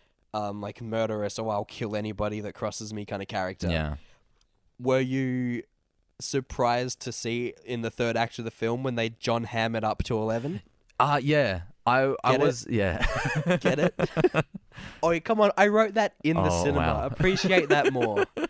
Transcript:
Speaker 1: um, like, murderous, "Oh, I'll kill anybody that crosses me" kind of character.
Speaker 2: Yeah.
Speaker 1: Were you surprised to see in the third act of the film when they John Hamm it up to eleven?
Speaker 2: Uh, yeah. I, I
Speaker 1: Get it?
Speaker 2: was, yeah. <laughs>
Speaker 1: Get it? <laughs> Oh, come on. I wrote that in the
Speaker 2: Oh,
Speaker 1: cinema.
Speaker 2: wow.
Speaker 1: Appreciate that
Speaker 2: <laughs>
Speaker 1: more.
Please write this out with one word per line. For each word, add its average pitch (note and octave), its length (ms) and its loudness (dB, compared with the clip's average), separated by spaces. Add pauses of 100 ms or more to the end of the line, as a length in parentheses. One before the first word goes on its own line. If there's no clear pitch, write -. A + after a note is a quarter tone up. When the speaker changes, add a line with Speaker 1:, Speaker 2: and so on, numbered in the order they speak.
(340)
Speaker 1:
um, G#2 280 -6
like, G#2 200 -10
murderous, G#2+ 560 -2
"Oh, A2+ 120 -4
I'll G#2 160 -2
kill G#2+ 320 -6
anybody G#2 420 -4
that G2+ 140 -8
crosses G#2+ 400 -8
me" G#2 100 -8
kind G2+ 180 -6
of G2 60 -10
character. F#2+ 420 -4
Speaker 2:
Yeah. D#2 260 -2 (840)
Speaker 1:
Were C3 220 2
you B2+ 600 -2 (580)
surprised B2 800 -2
to B2 100 -8
see A#2+ 420 -4 (120)
in A#2+ 160 -6
the A2+ 100 -2
third A#2 260 -2
act A#2 220 -2
of A2+ 60 -6
the A2+ 60 -6
film A#2 320 -4
when C3 120 -2
they A2+ 140 0
John A#2 360 -2
Hamm A2+ 300 -2
it A2 80 -2
up G#2+ 200 -2
to A#2+ 140 -2
eleven? A#2 440 -4 (380)
Speaker 2:
Uh, C#3+ 220 4
yeah. C3 400 2 (240)
I, C3+ 280 4 (100)
I B2 100 4
Speaker 1:
Get C3 80 4
it? - 20 4
Speaker 2:
was, C3+ 260 0
yeah. G2 360 0 (520)
<laughs> - 20 0
Speaker 1:
Get C3 200 2
it? F3 160 2 (200)
<laughs> D#3 300 2 (580)
Oh, E3+ 180 4
come G#3+ 200 2
on. G3+ 160 6
I G3+ 100 6
wrote G#3 280 4
that G#3+ 280 0
in D#3+ 140 4
the - 120 2
Speaker 2:
Oh, F2 140 4
Speaker 1:
cinema. A2+ 160 2
Speaker 2:
wow. G#2 260 0
Speaker 1:
Appreciate F3+ 640 2
that D3 240 4
Speaker 2:
<laughs> - 0 -
Speaker 1:
more. B2+ 340 0 (220)